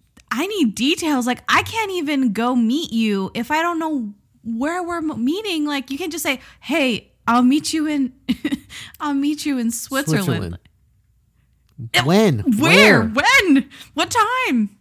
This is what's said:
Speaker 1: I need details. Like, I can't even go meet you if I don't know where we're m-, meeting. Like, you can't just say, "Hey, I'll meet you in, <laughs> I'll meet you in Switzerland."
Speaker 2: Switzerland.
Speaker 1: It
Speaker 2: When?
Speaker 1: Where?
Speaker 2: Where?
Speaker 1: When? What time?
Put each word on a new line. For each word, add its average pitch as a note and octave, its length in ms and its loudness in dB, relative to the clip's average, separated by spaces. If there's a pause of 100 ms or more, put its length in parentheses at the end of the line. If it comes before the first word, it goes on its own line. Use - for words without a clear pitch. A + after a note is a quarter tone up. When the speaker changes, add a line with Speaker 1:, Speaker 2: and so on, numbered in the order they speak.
(300)
Speaker 1:
I C4 160 -2
need F4+ 280 0
details. C#4+ 520 0
Like, A#3+ 220 -4
I D4+ 140 4
can't G#4+ 300 -4
even C#4 420 -2
go A#3+ 200 0
meet B3 380 0
you G#3 420 0
if A#3 160 -6
I D#4 120 0
don't E4+ 160 -2
know C#4+ 340 -4 (320)
where C#4 380 -4
we're E4+ 160 -6
m-, D4+ 260 -4
meeting. E4+ 420 -2
Like, C#4 240 -4
you C#4 80 -6
can't E4 140 -6
just E4 100 -8
say, C4+ 180 -4 (200)
"Hey, C4 520 -2 (140)
I'll A#3+ 160 4
meet C#4 300 2
you D#4+ 140 -2
in, C#4 260 -2 (440)
<laughs> - 440 -16
I'll D4 140 -4
meet C#4+ 320 -2
you C#4+ 120 0
in A#3 120 0
Switzerland." A#3 540 -2
Speaker 2:
Switzerland. F2+ 340 -4 (1300)
Speaker 1:
It C3+ 120 2
Speaker 2:
When? F3+ 340 4 (200)
Speaker 1:
Where? G#4 440 6
Speaker 2:
Where? A3+ 220 -2 (180)
Speaker 1:
When? D4 260 4 (260)
What F4 160 -2
time? G#4+ 600 0 (100)